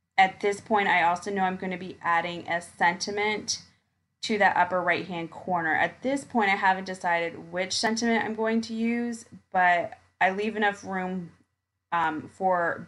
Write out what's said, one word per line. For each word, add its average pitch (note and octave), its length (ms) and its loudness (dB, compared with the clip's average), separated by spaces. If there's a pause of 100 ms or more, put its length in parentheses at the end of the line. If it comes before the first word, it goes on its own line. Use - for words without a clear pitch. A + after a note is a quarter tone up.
(180)
At F#3+ 220 4
this G3+ 200 -2
point, G3+ 280 0
I F3 160 4
also F3 280 0
know G3 120 0
I'm F#3 140 0
gonna F#3 200 -6
be F3+ 240 -12
adding E3+ 460 0
a E3+ 140 -2
sentiment G3+ 1000 -2 (640)
to G#3+ 160 0
that F#3+ 180 4
upper F3+ 240 2
right-hand E3+ 480 -2
corner. E3 460 -2
At - 260 -2
this C#4 220 -2
point, G#3+ 260 0
I G3 60 2
haven't F#3+ 300 2
decided E3+ 680 -4
which F#3 220 -4
sentiment A3+ 520 0
I'm G#3+ 80 -4
going A3 280 0
to A3+ 120 -6
use, A#3 520 -2 (260)
but F3+ 420 4 (260)
I F#3 120 4
leave G#3 240 -2
enough G#3 280 0
room, F#3 480 -6 (600)
um, D#3 420 -2
for F3 540 0